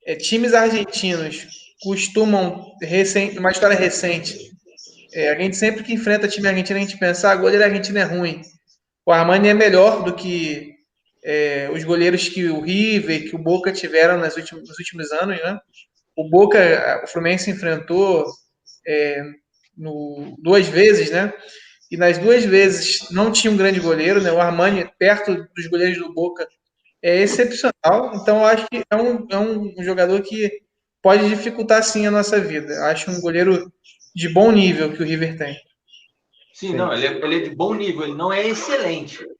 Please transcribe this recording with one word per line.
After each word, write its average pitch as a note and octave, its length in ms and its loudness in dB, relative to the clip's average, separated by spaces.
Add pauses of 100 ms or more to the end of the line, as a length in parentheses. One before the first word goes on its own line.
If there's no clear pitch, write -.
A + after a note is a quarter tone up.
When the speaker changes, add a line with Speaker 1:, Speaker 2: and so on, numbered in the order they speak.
Speaker 1:
É, E3 100 -6
times A3+ 380 0
argentinos G3 920 0 (380)
costumam, G3 880 0 (100)
recen-, F#3+ 560 0
uma F#3 140 2
história G3+ 240 4
recente, F3 600 -4 (760)
é, D#3 160 -2
a D3+ 80 0
gente F#3 200 -4
sempre G#3+ 260 -2
que A#3 100 -8
enfrenta G#3 360 0
time G3+ 180 -4
argentino, F#3+ 320 -2
a - 20 -2
gente G3 160 -8
pensa, F3 320 0
"Ah, G3 60 4
goleiro G3 300 4
argentino G3+ 340 -2
é F#3+ 40 2
ruim." E3+ 380 -6 (640)
O F3 60 2
Armani F3+ 380 4
é G#3 40 4
melhor G#3 500 6
do F3+ 120 -4
que, D#3+ 580 -8 (480)
é, D3 520 -2
os D#3+ 100 -6
goleiros F3 460 0
que F#3 200 -4
o D#3 120 -4
River, F3+ 680 -2
que - 60 -10
o E3 40 -8
Boca F3+ 340 0
tiveram E3 440 2
nas D#3+ 200 -4
últimas, D#3+ 320 -16
nos D#3 100 -20
últimos D#3+ 320 -12
anos, F3+ 320 -4
né? F#3+ 160 -6 (580)
O D#3+ 120 -6
Boca, E3+ 720 4
o - 40 -12
Fluminense F3+ 440 -4
enfrentou, E3+ 760 -2 (600)
é, D3 340 -2 (560)
no, D3 640 -12
duas F#3 260 4
vezes, E3 440 4
né? F#3+ 220 -2 (580)
E E3+ 60 -10
nas E3+ 200 4
duas A3 280 4
vezes F#3+ 680 2
não G#3 220 0
tinha A3+ 180 0
um G3+ 60 2
grande F#3+ 240 2
goleiro, E3 400 2
né? F3+ 100 0
O E3 80 2
Armani, F3 580 0
perto G3+ 480 0 (100)
dos E3+ 120 -12
goleiros F3 300 0
do E3+ 160 -10
Boca, E3+ 340 -4 (560)
é F3 180 2
excepcional. A#3 960 0
Então, G#3+ 240 2
eu A3 60 4
acho A3 260 4
que A#3+ 180 -6
é G#3 60 0
um, A#3 340 -2
é G3 80 -4
um G#3 460 -4
jogador F#3 380 0
que G#3 400 -6 (400)
pode G#3 260 6
dificultar, A3 560 0
sim, G#3+ 240 -2
a G#3 40 0
nossa G#3 280 2
vida. D#3 340 -6
Eu D3+ 120 -6
acho D#3+ 260 -2
um F3+ 80 -8
goleiro F3+ 520 0 (440)
de E3+ 140 -4
bom G3 220 6
nível D#3+ 420 2
que E3+ 100 -6
o - 20 -2
River D#3+ 320 -4
tem. C#3+ 160 -8 (1000)
Speaker 2:
Sim, F#3+ 160 -12
Speaker 3:
Sim. E3 60 -4
Speaker 2:
não, A#2 180 -2
ele B2 140 -4
é, D3 40 -2
ele D3+ 240 -4
é D#3+ 140 -4
de - 60 -14
bom F#3 180 -4
nível, F#3+ 300 -6
ele D3 120 -8
não F3 160 -4
é G3+ 160 -2
excelente. A3 720 -6 (200)